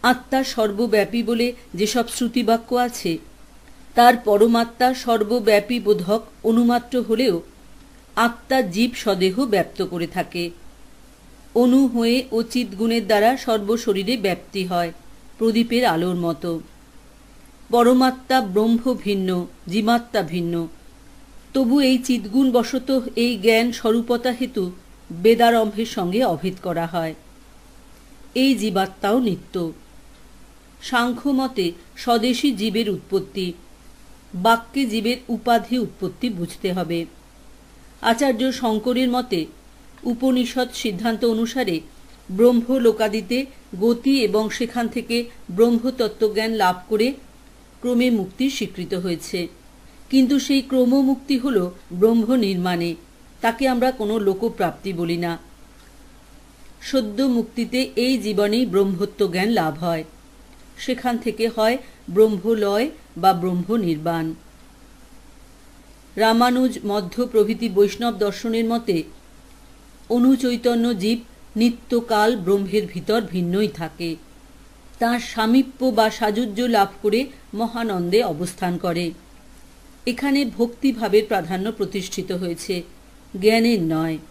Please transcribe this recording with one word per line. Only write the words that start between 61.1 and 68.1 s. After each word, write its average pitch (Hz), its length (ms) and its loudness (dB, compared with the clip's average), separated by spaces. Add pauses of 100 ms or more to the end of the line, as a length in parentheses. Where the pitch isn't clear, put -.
থেকে 226 300 -4
হয় 226 300 0 (320)
ব্রহ্মলয় 214 800 2 (280)
বা 190 160 6
ব্রহ্ম 180 420 -2
নির্বাণ। 165 580 -2 (1800)
রামানুজ, 240 680 2
মধ্ব 202 400 -2
প্রভৃতি 214 440 0
বৈষ্ণব 202 460 0